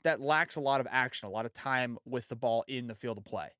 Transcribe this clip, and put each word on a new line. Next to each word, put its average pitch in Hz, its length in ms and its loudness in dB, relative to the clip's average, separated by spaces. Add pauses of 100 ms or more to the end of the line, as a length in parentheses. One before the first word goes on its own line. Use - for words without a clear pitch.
that 160 160 4
lacks 151 340 2
a 160 60 -4
lot 135 200 4
of 123 80 0
action, 127 380 0
a 98 40 -8
lot 110 140 -2
of 117 80 -8
time 127 520 -2
with 123 240 -6
the 123 80 -8
ball 117 320 0
in 127 180 -6
the 113 80 -10
field 113 240 -6
of 98 60 -14
play. 87 240 -8 (120)